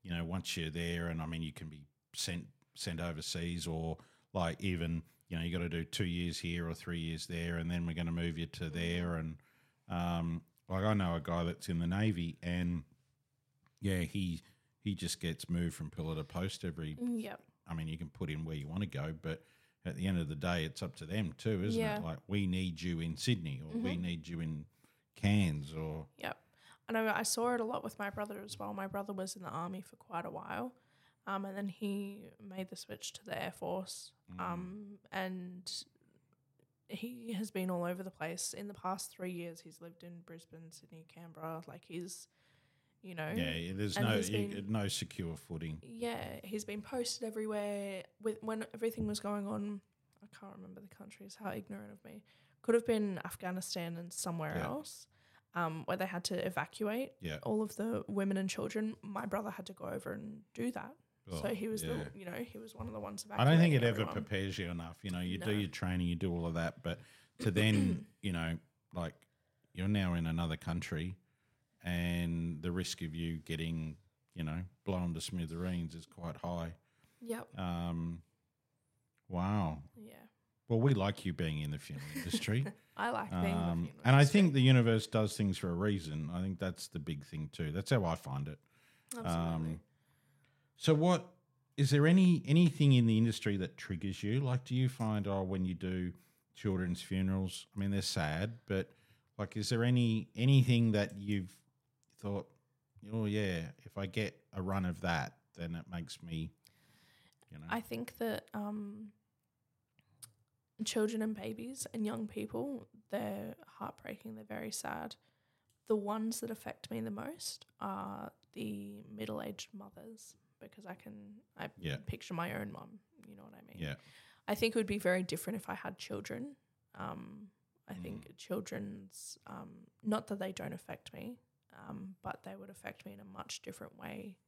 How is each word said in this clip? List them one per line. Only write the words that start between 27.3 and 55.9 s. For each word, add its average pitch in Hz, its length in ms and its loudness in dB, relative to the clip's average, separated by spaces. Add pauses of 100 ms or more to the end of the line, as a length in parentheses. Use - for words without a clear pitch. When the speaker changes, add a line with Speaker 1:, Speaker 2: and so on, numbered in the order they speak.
Speaker 2:
it 233 80 2
a 220 40 0
lot - 180 -2
with - 160 -6
my 202 100 -2
brother 208 340 -6
as 208 160 -12
well. 208 140 -6
My 196 140 -4
brother 196 260 -4
was 190 220 -4
in 190 80 -12
the 160 60 -6
army 180 320 -4
for - 160 -18
quite 170 280 -6
a - 60 -6
while, 247 420 -6 (520)
um, 196 200 -2
and 196 120 -8
then 202 100 -2
he 202 600 -4 (120)
made 190 280 -8
the 185 60 -12
switch - 380 -10
to - 120 -18
the - 160 -4
Air 196 100 -2
Force, - 600 -6 (240)
Speaker 1:
Mm. 180 60 -8
Speaker 2:
um, 180 440 -4 (260)
and 185 760 -6 (1040)
he 233 440 -8
has 202 180 -4
been 185 180 -2
all 175 140 0
over 180 200 -2
the 185 80 -8
place. 165 420 -6
In 202 140 -8
the 202 60 -10
past 190 380 -4
three 180 200 -6
years, 170 300 -8
he's 156 200 -20
lived 170 220 -16
in 175 220 -14
Brisbane, 165 460 -16
Sydney, 160 420 -20
Canberra. 165 540 -8
Like, - 180 -16
he's, 170 420 -8 (760)
you 185 140 -14
know, - 200 -2
Speaker 1:
Yeah, 80 200 0
yeah, 85 200 -4
there's 101 220 0
Speaker 2:
and 123 100 4
Speaker 1:
no, 110 80 6
Speaker 2:
he's 98 140 2
Speaker 1:
you, 104 180 0
Speaker 2:
been 101 240 -6
Speaker 1:
no 104 160 2
secure 85 480 -4
footing. 80 480 -6
Speaker 2:
Yeah, 233 600 -6
he's 208 220 -6
been 208 160 -6
posted 240 460 -4
everywhere. 208 760 -2 (180)
With, 214 200 0
when 220 320 -2
everything 226 340 0
was 208 120 0
going 202 280 -2
on, 208 340 -2 (420)
I 208 40 -20 (120)
can't 196 160 -16
remember 185 260 -16
the 202 140 -20
countries, 202 460 -16
how 196 100 -4
ignorant 208 400 -8
of 202 140 -20
me. - 180 -16 (380)
Could 233 140 6
have 233 120 6
been 208 380 4
Afghanistan 180 720 -4
and 175 160 -10
somewhere 165 440 -2
Speaker 1:
Yeah. 165 80 0
Speaker 2:
else, - 420 -6 (500)
um, 160 280 0
where 185 120 0